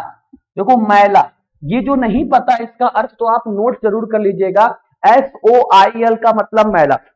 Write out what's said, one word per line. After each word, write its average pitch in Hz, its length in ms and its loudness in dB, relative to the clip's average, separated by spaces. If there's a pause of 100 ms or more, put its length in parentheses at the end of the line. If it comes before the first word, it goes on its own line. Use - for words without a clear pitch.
(360)
देखो 240 420 -2
मैला, 202 460 2 (400)
ये 196 180 -4
जो 269 140 -4
नहीं 247 340 -2
पता 247 340 0
इसका 233 240 -4
अर्थ 220 220 -4 (100)
तो 233 60 -6
आप 226 220 -2
note 208 360 -4
जरूर 220 220 -4
कर 220 140 -4
लीजिएगा। 190 460 0 (420)
एस 269 240 2 (180)
ओ 240 120 4 (120)
आई 214 300 4
एल 226 120 0
का 226 180 0
मतलब 214 400 -2
मैला। 147 220 0 (200)